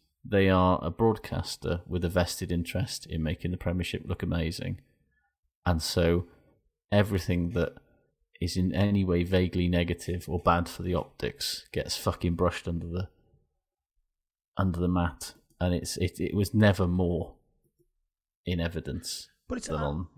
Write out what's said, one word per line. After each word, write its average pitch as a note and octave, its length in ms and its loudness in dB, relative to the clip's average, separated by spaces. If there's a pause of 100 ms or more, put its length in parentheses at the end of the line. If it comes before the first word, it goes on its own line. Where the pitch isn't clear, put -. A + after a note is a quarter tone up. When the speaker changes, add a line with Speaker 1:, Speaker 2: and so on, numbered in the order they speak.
(260)
Speaker 1:
they G2 240 4
are F#2 320 6
a E2 80 -4
broadcaster F2 960 -2
with F2 180 -2
a F2 60 0
vested F2+ 420 0
interest - 540 -4
in E2 160 -4
making D#2 300 -2
the F2+ 60 -4
Premiership F2+ 480 -4
look - 180 -6
amazing. F2 560 -4 (880)
And E2+ 160 2
so E2+ 420 2 (640)
everything F#2 600 2
that - 220 0 (680)
is F2+ 160 -2
in F#2 160 2
any G2+ 320 2
way F2 180 4
vaguely F2+ 460 2
negative F2 580 -2
or F2 120 -2
bad F2 280 2
for - 160 -10
the F2+ 120 -2
optics - 760 -6
gets - 240 -4
fucking - 400 0
brushed F2 320 0
under E2+ 200 -4
the, F2 200 -4 (1500)
under F2+ 220 0
the F2+ 80 2
mat. F2 460 0 (260)
And F2+ 140 2
it's, - 240 -4
it, - 220 -2
it - 160 -2
was G2+ 180 0
never G2+ 340 6
more F2 480 0 (1120)
in F2+ 140 0
evidence E2 720 -6 (180)
Speaker 2:
But B3+ 120 -4
it's, - 80 -10
Speaker 1:
than - 100 -2
Speaker 2:
I, - 60 -2
Speaker 1:
on, C#3+ 240 -2 (100)